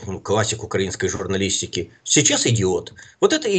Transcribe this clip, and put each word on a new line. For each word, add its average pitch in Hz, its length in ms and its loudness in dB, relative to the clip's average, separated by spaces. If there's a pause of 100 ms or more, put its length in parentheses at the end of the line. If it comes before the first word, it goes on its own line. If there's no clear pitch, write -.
ну, 95 140 -6
классик 110 440 -2
украинской 95 460 -4
журналистики. 95 800 -4 (120)
Сейчас - 440 2
идиот. 92 460 0 (280)
Вот 196 120 4
это 214 140 -2 (120)